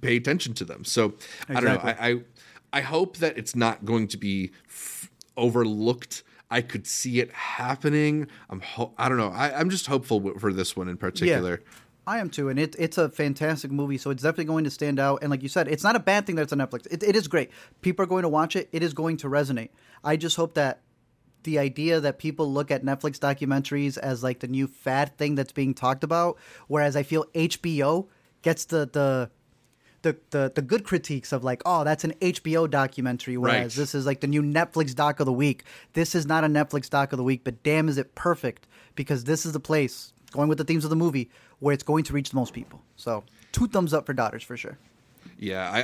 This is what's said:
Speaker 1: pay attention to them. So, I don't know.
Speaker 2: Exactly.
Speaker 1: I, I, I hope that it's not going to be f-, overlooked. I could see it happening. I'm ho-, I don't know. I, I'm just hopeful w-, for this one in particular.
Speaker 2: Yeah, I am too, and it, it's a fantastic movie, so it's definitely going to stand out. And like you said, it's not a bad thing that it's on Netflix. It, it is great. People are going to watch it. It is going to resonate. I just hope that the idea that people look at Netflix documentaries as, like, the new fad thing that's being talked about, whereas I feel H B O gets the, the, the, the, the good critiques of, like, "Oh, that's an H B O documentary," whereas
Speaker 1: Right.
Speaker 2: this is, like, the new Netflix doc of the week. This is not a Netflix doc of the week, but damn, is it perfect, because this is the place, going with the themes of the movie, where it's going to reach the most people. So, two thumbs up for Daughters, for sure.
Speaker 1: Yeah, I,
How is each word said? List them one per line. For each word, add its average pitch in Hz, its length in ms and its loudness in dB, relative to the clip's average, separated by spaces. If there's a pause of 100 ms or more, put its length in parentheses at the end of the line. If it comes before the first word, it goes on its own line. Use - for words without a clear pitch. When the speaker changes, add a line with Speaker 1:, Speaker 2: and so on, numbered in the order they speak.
Speaker 1:
pay 127 140 2
attention 131 400 0
to 92 100 -8
them. - 200 -12
So, 107 280 2 (360)
I 139 60 -6
don't 123 100 2
know. 131 100 4
Speaker 2:
Exactly. 101 180 -2
Speaker 1:
I, 117 160 -2
I, 123 100 2 (540)
I 139 80 0
hope 160 360 0
that 160 200 0
it's 110 180 -8
not 113 300 2
going 113 240 2
to 104 80 -8
be 98 340 -2 (160)
f-, - 420 -14 (260)
overlooked. 117 880 0 (260)
I 120 120 0
could 120 260 -6
see 123 320 -2
it 123 120 0
happening. 151 960 0 (220)
I'm 98 120 -10
ho-, - 360 -6
I 127 120 2
don't 131 80 2
know. 107 120 2
I, 131 300 -2
I'm 160 100 0
just 185 180 -4
hopeful 127 320 0
w-, 98 200 -6
for 101 140 0
this 92 220 -2
one 90 120 -4
in 87 100 -6
particular. 92 680 0
Speaker 2:
Yeah, - 80 -20 (320)
I 226 140 -4
am 180 100 -4
too, 143 200 -4
and 131 80 -2
it, 151 220 0
it's 160 180 -4
a 160 120 4
fantastic 147 600 -2
movie, 139 260 -2
so 143 140 -4
it's 127 120 -6
definitely 160 220 0
going 160 180 0
to 143 60 -2
stand 143 300 -2
out. 139 220 2
And 147 100 -2
like 135 120 -2
you 139 60 -6
said, 170 180 0
it's 151 160 -2
not 220 120 4
a 226 40 0
bad 202 260 2
thing 180 100 -2
that 156 80 2
it's 147 100 -4
on 139 60 2
Netflix. 127 300 -4
It, 165 140 -6
it 202 120 4
is 196 120 2
great. 143 220 0 (320)
People 185 220 2
are 185 40 0
going 185 160 2
to 170 60 2
watch 156 260 2
it. 180 160 -4
It 165 120 -2
is 160 100 0
going 160 240 -2
to 147 100 -8
resonate. 135 420 0 (340)
I 151 120 2
just 160 220 0
hope 165 160 0
that 139 280 0 (600)
the 151 160 0
idea 147 400 2
that 143 200 0
people 151 320 -2
look 143 200 0
at 135 120 -2
Netflix 139 360 -2
documentaries 139 760 0
as, 127 260 -4
like, 127 160 -2
the 127 80 -8
new 135 200 0
fad 139 500 -2
thing 147 180 0
that's 139 180 -2
being 135 200 0
talked 131 300 0
about, 170 340 0 (300)
whereas 147 280 2
I 143 80 2
feel 156 300 0
H 170 280 0
B 156 220 0
O 165 240 2 (340)
gets 165 240 0
the, 151 260 0
the, 135 380 0 (720)
the, 156 160 0 (140)
the, 135 240 2
the 151 60 0
good 196 220 0
critiques 151 480 -4
of, 127 120 -2
like, 127 220 -2
"Oh, 170 180 2
that's 151 200 0
an 165 180 -2
H 180 220 0
B 160 140 2
O 165 100 4
documentary," 127 680 0
whereas 120 400 2
Speaker 1:
Right. 143 40 2
Speaker 2:
this 143 140 -2
is, 135 100 0
like, 135 160 0
the 147 60 0
new 147 160 2
Netflix 151 500 0
doc 147 260 2
of 147 60 2
the 131 80 2
week. 139 300 2 (300)
This 160 220 0
is 160 100 0
not 156 180 2
a 156 40 4
Netflix 147 420 2
doc 139 240 2
of 131 40 -2
the 127 60 0
week, 131 200 2
but 120 200 -6
damn, 156 260 4
is 139 80 0
it 135 180 -4
perfect, - 520 -2 (280)
because 135 280 -2
this 151 220 0
is 160 80 -4
the 143 60 -2
place, 147 520 -2 (200)
going 147 180 2
with 151 80 2
the 156 80 -2
themes 165 180 0
of 151 60 -2
the 160 60 2
movie, 151 340 2 (300)
where 143 140 2
it's 139 100 -2
going 156 220 2
to - 80 -6
reach 143 180 -2
the 131 40 -2
most 127 180 -2
people. - 280 -16 (140)
So, 110 280 -6 (280)
two 240 160 2
thumbs 180 260 0
up 151 120 2
for 143 80 -4
Daughters, 113 300 -2
for 120 140 -14
sure. - 200 -12 (640)
Speaker 1:
Yeah, 95 300 -4
I, 110 140 0